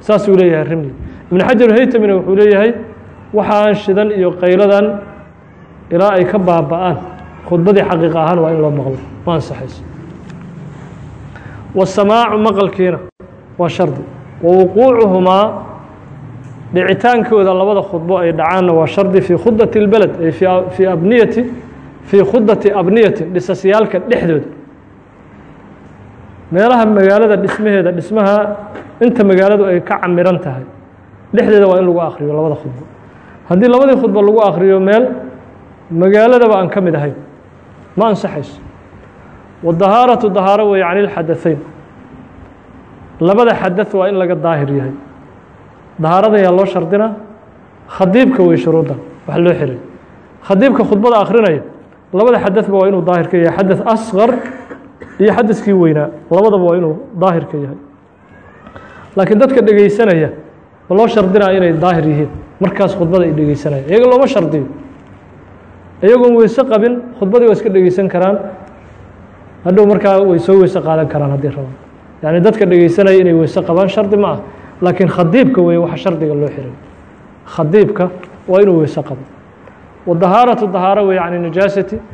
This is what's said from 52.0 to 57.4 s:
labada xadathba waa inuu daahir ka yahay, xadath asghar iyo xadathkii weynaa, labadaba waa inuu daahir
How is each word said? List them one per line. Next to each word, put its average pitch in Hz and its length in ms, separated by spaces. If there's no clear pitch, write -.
labada 226 260
xadathba 196 380
waa 190 100
inuu 190 140
daahir 170 260
ka 180 100
yahay, 165 200
xadath 190 300
asghar 220 420
iyo 208 140
xadathkii 214 400
weynaa, 156 360
labadaba 196 340
waa 175 140
inuu 160 180
daahir 175 320